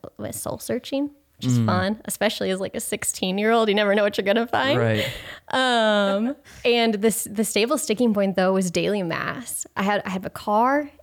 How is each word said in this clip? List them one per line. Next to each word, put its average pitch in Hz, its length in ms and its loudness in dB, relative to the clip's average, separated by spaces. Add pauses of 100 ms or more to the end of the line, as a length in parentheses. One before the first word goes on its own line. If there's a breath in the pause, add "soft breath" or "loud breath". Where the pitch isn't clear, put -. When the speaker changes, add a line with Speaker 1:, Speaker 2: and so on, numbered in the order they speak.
(180)
Speaker 1:
went 208 180 -10
soul - 240 -8
searching, 277 520 -4 (260)
which - 100 -8
is 123 120 2
Speaker 2:
Mm. 113 60 2
Speaker 1:
fun, 190 380 0
especially - 460 -4
as, 190 100 -2
like, 190 160 -8
a 226 60 -6
sixteen-year-old. 214 880 0
You 196 60 4
never 208 200 4
know 214 80 4
what 208 140 0
you're 202 80 -2
gonna 220 200 2
find. 262 320 0
Speaker 2:
Right. 110 280 2 (420 loud breath)
Speaker 1:
Um, 220 880 2 (300 loud breath)
and 233 300 4
this, 208 360 0
the 208 140 0
stable 240 320 0
sticking 226 360 2
point, 196 220 0
though, 185 160 2
was 190 180 2
daily 180 340 0
Mass. - 640 -6 (120)
I 196 60 -2
had, 202 220 2
I 208 40 -6
had 185 160 -6
a - 40 -6
car, 262 640 0 (120)